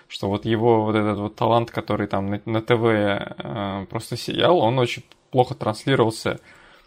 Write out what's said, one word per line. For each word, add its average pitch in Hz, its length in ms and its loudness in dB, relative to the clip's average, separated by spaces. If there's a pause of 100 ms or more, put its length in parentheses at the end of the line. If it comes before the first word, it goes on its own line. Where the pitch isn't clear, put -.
что - 200 -6
вот 101 160 -2
его 113 400 4
вот 110 120 0
этот 104 220 0
вот 101 180 -6
талант, 117 340 2
который 107 360 -4
там 98 240 -2
на, 104 140 -4
на 110 180 -2
Т 123 140 0
В, 113 120 0
э, 101 1000 -2
просто 117 260 -8
сиял, 160 420 2
он 135 200 2
очень 123 240 -2 (280)
плохо 127 240 2
транслировался 110 840 0 (460)